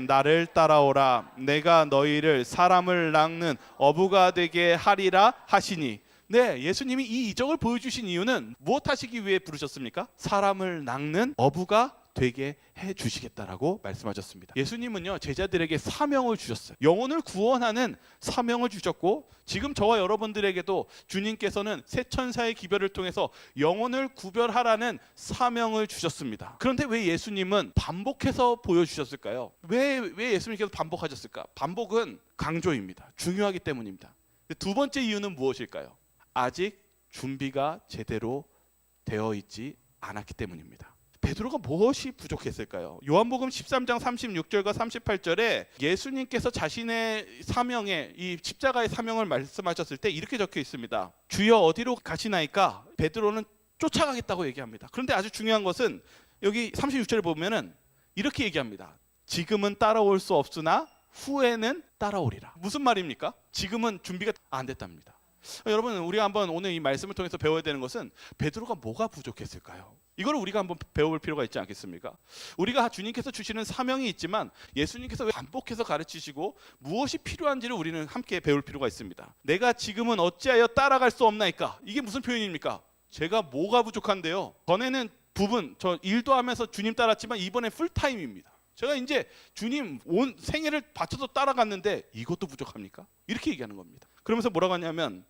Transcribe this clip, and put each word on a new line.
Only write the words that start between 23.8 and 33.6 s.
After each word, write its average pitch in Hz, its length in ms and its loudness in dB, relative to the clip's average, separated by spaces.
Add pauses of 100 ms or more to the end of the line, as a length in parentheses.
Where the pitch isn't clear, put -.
구별하라는 220 880 2 (160)
사명을 226 720 0
주셨습니다. 131 720 -6
그런데 262 260 2
왜 226 220 0
예수님은 190 680 0
반복해서 240 840 0
보여주셨을까요? 139 880 0 (160)
왜, 262 320 2 (160)
왜 233 180 -2
예수님께서 208 360 -2
반복하셨을까? 156 760 -8 (100)
반복은 185 640 -2 (180)
강조입니다. 147 800 -2
중요하기 190 420 0
때문입니다. 117 540 -10 (340)